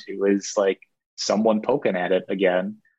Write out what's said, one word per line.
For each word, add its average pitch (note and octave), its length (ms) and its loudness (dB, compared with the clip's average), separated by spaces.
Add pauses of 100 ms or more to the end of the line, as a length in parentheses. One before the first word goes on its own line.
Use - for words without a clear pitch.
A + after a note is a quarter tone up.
to G2 180 -4
is, G2+ 320 0
like, G2 240 0 (340)
someone G#2+ 460 0
poking A2+ 340 -2
at F2+ 160 -2
it F#2 180 0
again. F#2+ 480 0 (220)